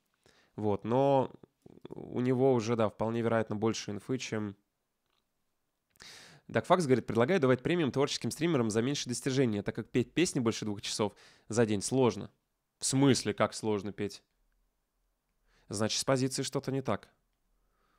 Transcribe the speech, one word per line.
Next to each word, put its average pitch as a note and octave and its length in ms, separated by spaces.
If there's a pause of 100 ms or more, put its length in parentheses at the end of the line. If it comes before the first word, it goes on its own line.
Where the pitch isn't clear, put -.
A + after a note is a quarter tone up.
(560)
Вот, G#2 300
но C3+ 460 (580)
у - 320
него B2+ 320
уже, A#2 220
да, A2+ 140
вполне A2+ 320
вероятно A2+ 340
больше G#2+ 360
инфы, G#2 260
чем... G#2+ 380 (1900)
Дакфакс E3+ 380
говорит: B2+ 200
"Предлагаю B2 340
давать B2+ 220
премиум D#3 300
творческим C3 400
стримерам C#3+ 380
за G#2+ 120
меньшие C3+ 300
достижения, A#2+ 520
так - 120
как A2 140
петь - 240
песни D#3+ 260
больше A2+ 260
двух G#2 160
часов - 320 (360)
за A2+ 160
день G#2 160
сложно". A2+ 500 (480)
В - 60
смысле, C3 480
как G#2+ 200
сложно G#2 380
петь? G2+ 320 (1400)
Значит, G#2+ 320
с - 60
позицией C3+ 400
что-то C3+ 260
не C3+ 100
так. A2 280 (880)